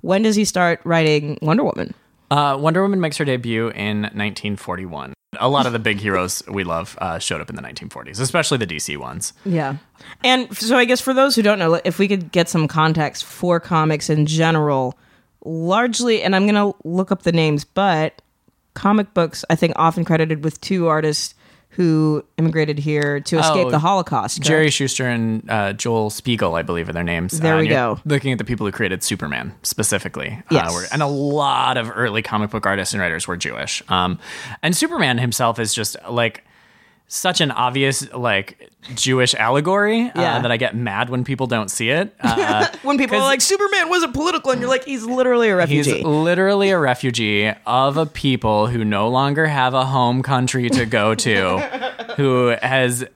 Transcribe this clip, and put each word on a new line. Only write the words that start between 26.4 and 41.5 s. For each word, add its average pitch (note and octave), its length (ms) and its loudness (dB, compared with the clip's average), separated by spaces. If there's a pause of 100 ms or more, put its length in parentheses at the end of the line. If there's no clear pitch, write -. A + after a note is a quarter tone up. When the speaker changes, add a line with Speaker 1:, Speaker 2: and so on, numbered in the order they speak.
Speaker 2:
I E2+ 60 0
believe, E2+ 260 -4
are E2 40 -8
their E2+ 120 -4
names. E2+ 340 -2
Speaker 1:
There D#3+ 160 2
Speaker 2:
Uh, D#3+ 40 4
Speaker 1:
we D#3+ 60 4
Speaker 2:
and D#3 60 0
you're A#2+ 240 2
Speaker 1:
go. - 100 -8
Speaker 2:
looking C#3 280 0
at A#2 60 -2
the G#2+ 60 -6
people A2 220 -4
who G2 60 -2
created F#2+ 320 -4
Superman C#2+ 580 -6
specifically. - 880 -4
Speaker 1:
Yes. E2+ 200 2
Speaker 2:
Uh, E2+ 40 -4
were, F2+ 160 -6
and D3+ 120 -2
a D3 40 0
lot C#3 680 0
of A#2 180 -4
early A2 280 -2
comic G#2 280 -2
book G#2+ 160 -4
artists G2 280 0
and G#2 60 -2
writers E2+ 280 -2
were F2 80 -4
Jewish. C2 520 -6
Um, F#2 300 0 (420)
and E3+ 160 0
Superman G#3+ 420 0
himself A#2+ 420 0
is A2 120 -2
just, - 220 -4 (140)
like, A#2 360 -2 (640)
such - 300 -2
an D3 100 2
obvious, C3+ 600 0
like, A#2 580 -4 (240)
Jewish B2+ 400 2
allegory, F#3 760 2
uh, - 60 -6
Speaker 1:
Yeah. B2 260 0
Speaker 2:
that A#2+ 120 0
I A2+ 60 0
get A#2+ 180 -2
mad A#2 320 -2
when B2+ 160 -2
people C3 220 -4
don't A2 240 -2